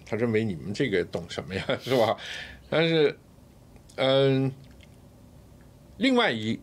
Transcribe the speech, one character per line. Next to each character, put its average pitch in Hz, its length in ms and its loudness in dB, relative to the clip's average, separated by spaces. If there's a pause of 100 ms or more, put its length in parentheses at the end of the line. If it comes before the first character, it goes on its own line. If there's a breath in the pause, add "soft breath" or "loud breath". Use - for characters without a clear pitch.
他 113 100 -6
认 117 160 -2
为 107 100 2
你 104 120 -4
们 78 180 -8
这 135 160 -2
个 90 160 0
懂 87 240 -8
什 - 160 -10
么 85 100 -8
呀， 90 180 -4
<laughs> - 120 -4
是 123 100 -2
吧？ 113 220 4 (540 loud breath)
但 160 180 2
是， 156 260 2 (840)
嗯， 135 540 2 (1500)
另 262 160 2
外 220 180 4
一， 110 300 -2